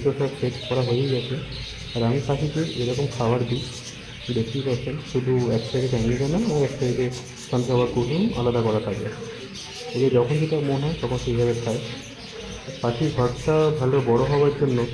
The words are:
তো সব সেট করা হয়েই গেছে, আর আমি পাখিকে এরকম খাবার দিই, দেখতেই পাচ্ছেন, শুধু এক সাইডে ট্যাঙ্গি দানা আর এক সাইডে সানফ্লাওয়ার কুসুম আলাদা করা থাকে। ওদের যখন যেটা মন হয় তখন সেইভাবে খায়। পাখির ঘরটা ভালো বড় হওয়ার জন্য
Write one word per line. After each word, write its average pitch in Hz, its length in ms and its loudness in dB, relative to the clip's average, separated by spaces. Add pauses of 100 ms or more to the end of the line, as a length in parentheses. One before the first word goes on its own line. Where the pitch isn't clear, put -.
তো 143 60 4 (100)
সব 135 200 0
সেট 123 160 -2 (120)
করা 127 200 0
হয়েই 123 260 2
গেছে, 127 220 -2 (580)
আর 120 160 0
আমি 135 180 2
পাখিকে 147 340 0 (200)
এরকম 123 240 0 (120)
খাবার 120 320 2
দিই, 120 140 -2 (760)
দেখতেই 120 300 -2
পাচ্ছেন, 127 280 -2 (160)
শুধু 127 220 2 (220)
এক 113 140 0
সাইডে 131 240 0
ট্যাঙ্গি 117 280 2
দানা 151 180 2 (140)
আর 147 140 4
এক 120 120 -4
সাইডে 123 260 2 (440)
সানফ্লাওয়ার 123 440 2
কুসুম 131 300 2 (160)
আলাদা 120 280 2
করা 107 200 2
থাকে। 95 200 -4 (880)
ওদের 131 240 4
যখন 120 240 4
যেটা 156 160 2 (120)
মন 135 160 2
হয় 165 160 -2
তখন 123 220 0
সেইভাবে 120 300 2 (100)
খায়। 113 180 -2 (1000)
পাখির 120 360 0
ঘরটা 123 380 2 (240)
ভালো 131 160 2 (140)
বড় 120 220 6
হওয়ার 143 280 4
জন্য 131 180 2 (160)